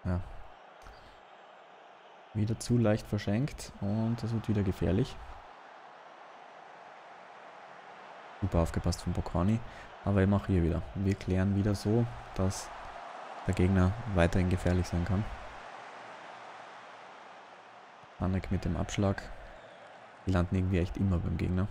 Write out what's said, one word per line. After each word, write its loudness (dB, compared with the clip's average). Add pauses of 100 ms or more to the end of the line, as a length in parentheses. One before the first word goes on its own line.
Ja. 0 (2000)
Wieder 0
zu 2
leicht 4
verschenkt 0
und 0
es -2
wird -2
wieder 4
gefährlich. 2 (3250)
Super 2
aufgepasst 0
von -2
Bocconi, 2 (460)
aber 6
eben 6
auch 2
hier 6
wieder. 2 (140)
Wir 2
klären 2
wieder 4
so, 2 (300)
dass 0 (760)
der 2
Gegner 6 (240)
weiterhin 6
gefährlich 4
sein 0
kann. 2 (3000)
Stanek -2
mit 0
dem 0
Abschlag. 0 (1040)
Die 2
landen 4
irgendwie 4
echt 0
immer 4
beim 0
Gegner. 0